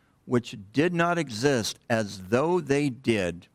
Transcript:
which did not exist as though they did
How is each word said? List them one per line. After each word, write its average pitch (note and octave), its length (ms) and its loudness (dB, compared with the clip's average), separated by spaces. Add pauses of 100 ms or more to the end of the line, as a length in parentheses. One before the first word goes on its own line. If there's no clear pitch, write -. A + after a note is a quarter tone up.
(240)
which B2 320 -2 (160)
did E3+ 220 2
not E3+ 240 0
exist B2 600 0 (120)
as G2 380 -4
though D#3 320 2
they C#3+ 280 0
did G2+ 680 -2